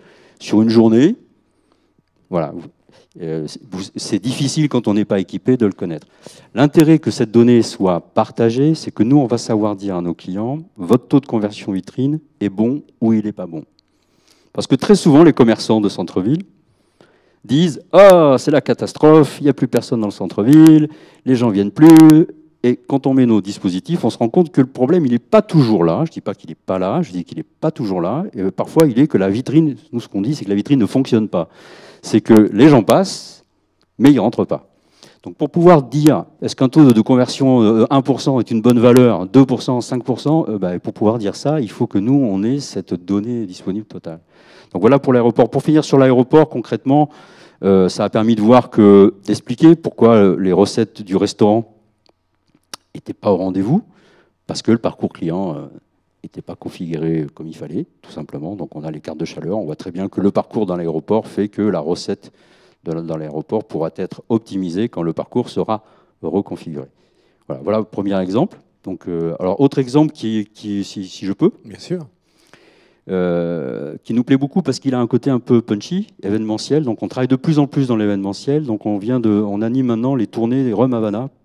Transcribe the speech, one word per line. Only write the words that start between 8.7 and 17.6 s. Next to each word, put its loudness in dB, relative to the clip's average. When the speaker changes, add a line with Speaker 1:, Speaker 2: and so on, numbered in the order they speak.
Speaker 1:
c'est -10
que -2
nous, 2
on 4
va -2
savoir -4
dire -8
à -4
nos -4
clients, -8
votre -2
taux 2
de -6
conversion -6
vitrine -6
est -4
bon -4
ou 0
il -2
n'est -8
pas -14
bon. -14
Parce -8
que 0
très 4
souvent, 6
les 8
commerçants 2
de 0
centre-ville -4
disent, « -2